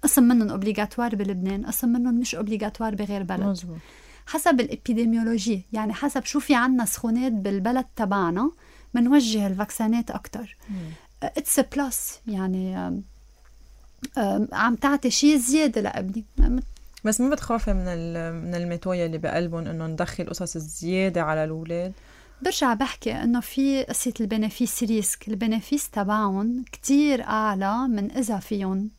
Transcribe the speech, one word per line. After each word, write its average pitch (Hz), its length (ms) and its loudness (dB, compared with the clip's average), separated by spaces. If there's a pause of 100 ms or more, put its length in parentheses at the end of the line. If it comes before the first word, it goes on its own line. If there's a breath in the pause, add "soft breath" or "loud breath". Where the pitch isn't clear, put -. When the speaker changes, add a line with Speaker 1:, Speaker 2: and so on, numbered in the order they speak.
Speaker 1:
قسم 285 200 6
منهم 240 260 6
obligatoire 214 640 -2
بلبنان، 196 520 -2
قسم 233 220 0
منهم 240 320 2
مش 247 140 -2
أوبليغاتوار 214 600 -4
بغير 202 280 -4
بلد. 185 180 -2
Speaker 2:
مظبوط. 180 360 -2 (500 loud breath)
Speaker 1:
حسب 302 340 2
الإبيديميولوجي، 226 1000 0 (100)
يعني 220 200 -2
حسب 277 320 -2
شو - 160 -2
في - 140 2
عنا 247 300 4
سخونات 240 480 0
بالبلد 202 520 0 (120)
تبعنا، 196 540 2 (440 soft breath)
منوجه 240 520 6
الفاكسينات 214 640 0
أكتر. 220 460 -10 (140 loud breath)
Speaker 2:
مم. 196 60 -6 (480 loud breath)
Speaker 1:
It's - 360 -2
a 254 40 6 (120)
plus، 277 200 -2 (320)
يعني، 185 500 -2
آم، 180 240 -6 (1160)
آم، 202 340 0
عم 226 220 2
تعطي 285 360 2
شي 294 280 6
زيادة 262 420 2
لابني. 202 440 -4 (140)
م-، 247 200 6 (460)
Speaker 2:
بس 214 160 2
ما 254 100 4
بتخافي 233 420 0
من 185 140 2
ال-، 165 480 -4 (100)
من 175 100 -4
الميتوية 175 520 -2
اللي 160 120 -4
بقلبهم 165 480 -2
إنه 160 200 -6
ندخل 165 400 -4
قصص 170 320 -6
زيادة 175 640 -2
على 156 220 0
الأولاد؟ 165 480 -6 (500 soft breath)
Speaker 1:
برجع 285 320 2
بحكي 240 380 -4
إنه 240 280 0
في 269 420 0
قصة - 380 -4
البنفيس 220 600 -2
ريسك، 214 460 -2
البنفيس 220 640 -2
تبعهم 208 840 0
كتير 277 500 4
أعلى 214 680 0
من 208 220 0
إذا 226 280 0
فيهم 190 600 -2